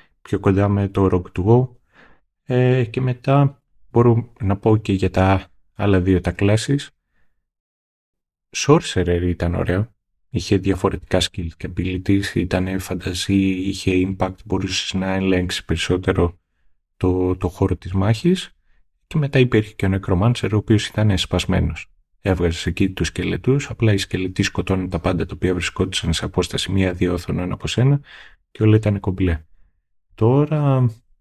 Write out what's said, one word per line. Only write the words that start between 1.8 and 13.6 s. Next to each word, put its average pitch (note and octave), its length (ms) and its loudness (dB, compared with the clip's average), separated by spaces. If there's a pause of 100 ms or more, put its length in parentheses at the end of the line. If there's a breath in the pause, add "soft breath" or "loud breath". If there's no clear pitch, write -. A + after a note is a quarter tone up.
Ε, B2+ 420 2
και A2 160 -6
μετά C#3 600 0 (280)
μπορώ A#2 500 4
να G2 160 0
πω A2 200 2
και G#2+ 160 -2
για F#2+ 180 0
τα F#2 360 2 (280)
άλλα G2+ 260 2
δύο F#2 200 2
τα F2 180 -4
classes. A2 480 0 (1700)
Sorcerer F2+ 640 2
ήταν F2 320 -2
ωραίο, F2 400 -2 (340)
είχε - 280 -2
διαφορετικά F#2 640 0
skills E2+ 360 -6
και - 200 -12
abilities, F#2+ 580 -2
ήτανε F#2 420 -2 (120)
fantasy, F2+ 400 -6
είχε F#2+ 880 0